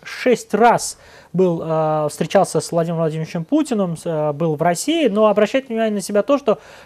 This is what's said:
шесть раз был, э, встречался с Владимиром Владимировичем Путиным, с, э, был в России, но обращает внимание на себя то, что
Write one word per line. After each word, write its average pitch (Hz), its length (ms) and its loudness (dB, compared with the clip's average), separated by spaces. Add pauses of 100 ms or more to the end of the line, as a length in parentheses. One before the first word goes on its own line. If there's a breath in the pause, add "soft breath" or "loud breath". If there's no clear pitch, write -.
шесть - 520 -2
раз 208 420 2 (340 soft breath)
был, 175 320 2
э, 156 460 0
встречался 170 500 0
с - 120 -8
Владимиром 170 300 -2
Владимировичем 160 440 -4
Путиным, 208 520 0
с, - 80 -14
э, 151 260 -2
был 156 240 -2
в 143 80 -2
России, 262 460 0
но 214 180 2
обращает 214 420 0
внимание 226 240 -2
на 202 80 -4
себя 208 220 -2
то, 277 160 2
что 214 180 0 (280 loud breath)